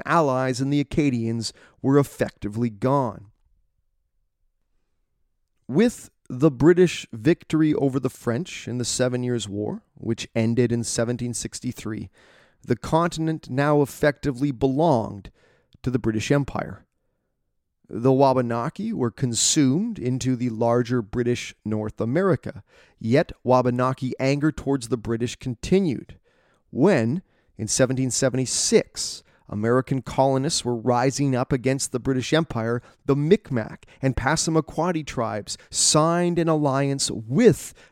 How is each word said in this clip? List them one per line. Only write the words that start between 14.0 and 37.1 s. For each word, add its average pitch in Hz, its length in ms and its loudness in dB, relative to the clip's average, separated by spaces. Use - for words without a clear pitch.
belonged 131 800 0
to 127 80 -4
the 123 80 2
British 107 320 -2
Empire. - 520 -2
The 120 240 0
Wabanaki 131 800 0
were 127 200 -2
consumed 143 880 0
into 127 360 -2
the 120 140 -2
larger 117 540 0
British 120 500 -4
North 107 380 -4
America, 135 600 -2
yet 123 340 2
Wabanaki 123 760 2
anger 143 320 0
towards 135 360 -2
the 123 100 -2
British 113 380 -4
continued. 156 840 -2
When, 135 500 2
in 110 120 -6
seventeen 127 420 0
seventy-six, - 1120 -2
American 123 540 0
colonists 135 640 0
were 123 100 -2
rising 127 600 0
up 123 180 -2
against 131 380 -2
the 127 80 -2
British 127 340 -2
Empire, 120 480 0
the 139 100 2
Micmac 143 680 0
and 135 160 0
Passamaquoddy 160 840 -2
tribes 107 520 -6
signed 170 720 2
an 165 100 2
alliance 139 640 0